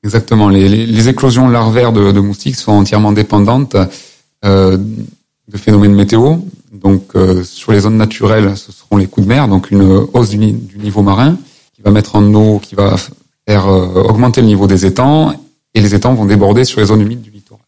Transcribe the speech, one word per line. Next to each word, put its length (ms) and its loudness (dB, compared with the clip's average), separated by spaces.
Exactement. 460 0
Les, 180 4
les, 200 0
les 220 0
éclosions 380 0
larvaires 460 0
de, 180 2
de 80 2
moustiques 360 -4
sont 160 -6
entièrement 400 0
dépendantes, 640 0
euh, 320 2
de 800 -12
phénomènes 360 2
météo. 440 2
Donc, 420 -4
euh, 280 0
sur 280 -8
les 100 2
zones 160 0
naturelles, 600 -2
ce 140 -18
seront 260 -4
les 80 2
coups 220 -2
de 40 0
mer, 160 0
donc 220 -2
une 420 2
hausse 180 0
du 100 -4
ni-, 140 0
du 260 -12
niveau 240 -4
marin 340 0
qui 80 -20
va 80 0
mettre 240 -2
en 180 4
eau, 260 2
qui 140 -16
va 220 0
faire, 200 0
euh, 420 0
augmenter 320 0
le 60 4
niveau 180 2
des 220 2
étangs, 480 0
et 60 0
les 120 0
étangs 220 0
vont 100 -2
déborder 380 2
sur 160 -4
les 80 2
zones 140 2
humides 200 -4
du 80 -20
littoral. 380 -20